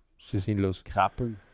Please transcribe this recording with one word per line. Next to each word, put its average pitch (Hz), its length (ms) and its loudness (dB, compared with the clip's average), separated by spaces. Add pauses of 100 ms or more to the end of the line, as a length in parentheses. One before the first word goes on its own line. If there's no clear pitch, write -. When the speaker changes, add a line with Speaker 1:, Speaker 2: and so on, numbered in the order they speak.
(180)
Speaker 1:
ist - 140 -14
ja 104 80 0
sinnlos.“ 98 420 0
Speaker 2:
Krabbeln, 104 540 0 (180)